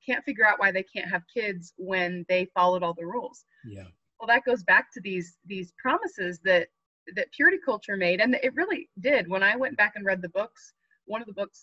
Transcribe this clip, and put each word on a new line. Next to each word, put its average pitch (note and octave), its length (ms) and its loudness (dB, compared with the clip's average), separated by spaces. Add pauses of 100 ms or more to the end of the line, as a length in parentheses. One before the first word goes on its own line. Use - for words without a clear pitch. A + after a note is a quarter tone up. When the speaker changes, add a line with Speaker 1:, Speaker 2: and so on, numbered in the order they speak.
Speaker 1:
can't - 180 -2
figure G#3+ 240 2
out G#3 120 2
why G3 120 4
they F#3+ 120 -2
can't - 260 -10
have F3+ 120 -2 (100)
kids G3 460 -6
when F3+ 520 -2
they F#3 260 2
followed F3+ 280 4
all F3 120 -2
the E3+ 100 -10
rules. A#3 400 -8 (200)
Speaker 2:
Yeah. G2 240 -16 (300)
Speaker 1:
Well, A3+ 80 -6
that A#3+ 180 4
goes A#3+ 180 0
back F#3+ 300 4
to A#3 80 -14
these, F3+ 440 -6
these F#3 320 -10
promises C4 680 -4
that, F3+ 240 4 (460)
that G3+ 180 -4
purity F4 300 4
culture G#3 340 -4
made. F#3 240 2
And B3 200 4
it C4 140 0
really F4 340 -4 (120)
did. A3 260 2
When F#3+ 160 0
I G#3 120 4
went B3+ 220 -4
back G#3 180 2
and G#3 100 -10
read F#3+ 160 0
the F3 80 -10
books, - 440 -8 (320)
one G#3+ 160 -6
of A#3 60 -16
the G#3 60 -16
books G3 300 -10